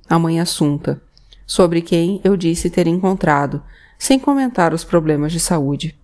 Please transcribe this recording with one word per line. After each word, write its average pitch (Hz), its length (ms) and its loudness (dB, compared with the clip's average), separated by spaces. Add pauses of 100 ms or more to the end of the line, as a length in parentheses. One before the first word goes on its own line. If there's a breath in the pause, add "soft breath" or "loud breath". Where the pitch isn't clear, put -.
a 165 100 2
mãe 165 220 2
Assunta, 147 640 -2 (440 soft breath)
sobre 170 360 2
quem 175 420 0
eu 190 140 2
disse 175 320 -2
ter 175 180 0
encontrado, 160 720 0 (380 soft breath)
sem 269 180 2
comentar 262 560 0
os 165 100 -4
problemas 156 480 0
de 170 80 -4
saúde. 147 640 -2